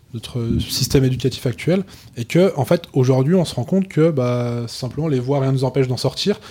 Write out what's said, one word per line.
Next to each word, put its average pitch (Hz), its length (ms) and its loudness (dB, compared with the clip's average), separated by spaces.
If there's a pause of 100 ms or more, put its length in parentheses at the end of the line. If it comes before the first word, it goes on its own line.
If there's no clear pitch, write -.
(120)
notre 117 460 -4
système 131 460 0
éducatif 131 420 -2
actuel, 175 380 0 (320)
et 117 80 -8
que, 180 320 2
en 131 80 0
fait, - 280 0
aujourd'hui, 135 440 4
on 170 80 4
se - 100 -6
rend 117 100 -2
compte 190 220 0
que, 160 240 2
bah, 123 560 -2
simplement, 135 400 -6
les 135 140 0
voies, 135 180 0
rien 135 140 2
ne 135 60 2
nous 131 60 0
empêche 131 220 2
d'en 123 100 -2
sortir, - 440 -2 (100)